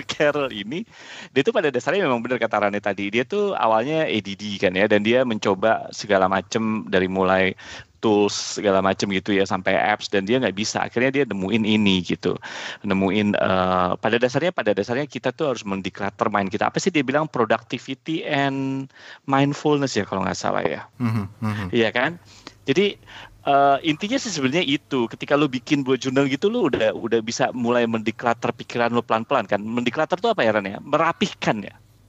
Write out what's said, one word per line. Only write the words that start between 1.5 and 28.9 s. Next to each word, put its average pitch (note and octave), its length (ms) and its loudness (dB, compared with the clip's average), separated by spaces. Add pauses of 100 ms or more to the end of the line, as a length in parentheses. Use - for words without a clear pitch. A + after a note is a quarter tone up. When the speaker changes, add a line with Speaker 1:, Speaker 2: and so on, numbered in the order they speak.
Speaker 1:
pada - 160 2
dasarnya C#3 320 0
memang C3+ 180 2
benar A#2+ 200 -2
kata A2 220 0
Rane G2+ 180 2
tadi. G2+ 320 -4
Dia A#2 120 0
tuh G3+ 300 -2
awalnya A#2+ 520 2
A A2+ 120 -2
D G2+ 160 -4
D G2+ 240 -8
kan F#2 160 2
ya, F#2+ 140 2
dan G#2 160 4
dia A#2 200 4
mencoba A2 680 0
segala G2 360 2
macam G#2 600 -2
dari F#2+ 200 2
mulai F#2 460 2 (460)
tools G#2 600 2
segala G2 220 4
macam F#2+ 280 0
gitu F#2+ 220 -2
ya, G2 140 2
sampai F#2+ 300 -2
apps, F#2+ 340 0
dan G2 140 0
dia G#2 140 0
nggak B2 160 0
bisa. G#2 280 -4
Akhirnya A#2+ 320 0
dia C#3 120 2
nemuin G2+ 400 -2
ini G#2 400 4
gitu. F2 300 -2 (460)
Nemuin, G2+ 520 2
eh, F#2 640 2
pada A2 220 0
dasarnya, C3 340 0
pada A2+ 220 -2
dasarnya A#2+ 340 -2
kita C3 240 -6
tuh D#3 180 -4
harus A2+ 140 -4
mendeclutter G2 640 -4
mind G2+ 240 0
kita. G#2+ 160 0
Apa - 120 -2
sih F#3+ 120 0
dia D#3+ 120 2
bilang? C#3 240 0
Productivity C3+ 960 -4
and C3+ 680 -2 (340)
mindfulness C#3 680 2
ya G#2+ 80 0
kalau F#2+ 200 -4
nggak F#2 140 -2
salah G2 260 -2
ya. - 200 -2 (140)
Speaker 2:
Mhm, A2+ 280 -2 (120)
mhm. G#2+ 340 -4
Speaker 1:
Iya A2+ 200 2
kan? C3+ 280 -2 (460)
Jadi, F#3+ 340 2 (420)
eh, C#3 440 4
intinya E3 320 -2
sih A#3+ 140 -4
sebenarnya D3+ 340 0
itu. C3+ 440 -2
Ketika C#3+ 260 -4
lu D3 120 4
bikin C#3 360 0
bullet C3 180 2
journal C3+ 260 2
gitu, C#3 220 0
lu A3+ 200 0
udah, A2+ 240 2
udah A2+ 280 0
bisa A2+ 320 -2
mulai A#2+ 340 2
mendeclutter A2+ 680 -2
pikiran A#2 380 -2